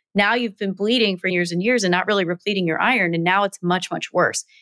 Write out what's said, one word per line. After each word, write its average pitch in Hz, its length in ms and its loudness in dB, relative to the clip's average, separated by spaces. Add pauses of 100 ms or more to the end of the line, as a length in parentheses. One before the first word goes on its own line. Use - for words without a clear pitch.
(140)
Now 202 200 2
you've 240 220 -2
been 196 160 -4
bleeding 202 460 0
for - 80 -6
years 175 240 0
and 170 100 -2
years 226 220 2
and 185 80 2
not 180 160 0
really 202 180 0
repleting 180 420 -2
your 160 140 -2
iron. 202 340 2
And 165 100 0
now 190 180 2
it's - 200 -4
much, 180 280 -2
much 165 220 -8
worse. 160 320 0 (180)